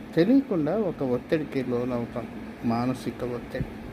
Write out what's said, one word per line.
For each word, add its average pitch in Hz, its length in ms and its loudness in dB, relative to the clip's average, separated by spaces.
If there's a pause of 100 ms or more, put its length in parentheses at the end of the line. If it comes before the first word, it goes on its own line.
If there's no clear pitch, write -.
(160)
తెలియకుండా 180 580 6 (160)
ఒక 147 140 -2 (120)
ఒత్తిడికి 135 460 0 (100)
లోనవుతాం. 120 540 -2 (460)
మానసిక 120 680 -2
ఒత్తిడి - 340 -6 (220)